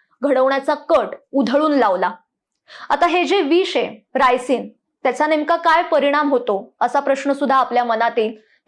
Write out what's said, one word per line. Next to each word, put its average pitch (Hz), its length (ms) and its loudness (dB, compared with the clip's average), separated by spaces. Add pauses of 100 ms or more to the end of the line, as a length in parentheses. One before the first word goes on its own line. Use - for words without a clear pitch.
(220)
घडवण्याचा 269 520 0
कट 294 400 0 (180)
उधळून 277 400 0
लावला. 185 380 2 (800)
आता 285 180 0
हे 339 180 2
जे 349 160 0
विष 349 360 0
आहे 240 120 -2 (260)
रायसिन, 247 540 0 (360)
त्याचा 262 220 0
नेमका 311 300 0
काय 339 260 2
परिणाम 285 480 0
होतो 226 500 -2
असा 247 200 0
प्रश्न 277 320 -2
सुद्धा 269 240 0
आपल्या 240 280 0
मनात 233 340 -2
येईल, 220 180 -2 (320)